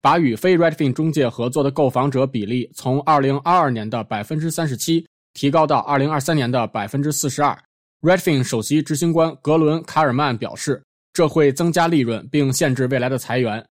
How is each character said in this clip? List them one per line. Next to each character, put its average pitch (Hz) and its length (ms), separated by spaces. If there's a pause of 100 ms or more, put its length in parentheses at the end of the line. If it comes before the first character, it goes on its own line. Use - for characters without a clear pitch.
把 151 180
与 131 180
非 185 200
Redfin 156 360
中 160 200
介 139 160
合 120 220
作 147 120
的 139 80
购 139 200
房 131 180
者 135 180
比 117 200
例 120 280
从 131 280
二 147 180
零 139 200
二 170 160
二 156 140
年 110 180
的 113 160
百 107 180
分 156 160
之 160 120
三 160 160
十 131 100
七 165 300 (280)
提 139 160
高 160 140
到 147 140
二 139 200
零 139 120
二 156 80
三 160 160
年 127 160
的 123 160
百 101 220
分 139 120
之 147 120
四 143 180
十 147 100
二。 143 160 (440)
Redfin 170 420
首 117 180
席 147 220
执 151 140
行 170 160
官 160 280
格 156 160
伦· 160 280
卡 - 160
尔 143 120
曼 131 240
表 107 180
示， - 280 (300)
这 165 160
会 143 240
增 170 180
加 170 160
利 165 140
润 113 280
并 139 240
限 135 220
制 127 140
未 131 100
来 123 100
的 131 100
裁 123 200
员。 113 260 (100)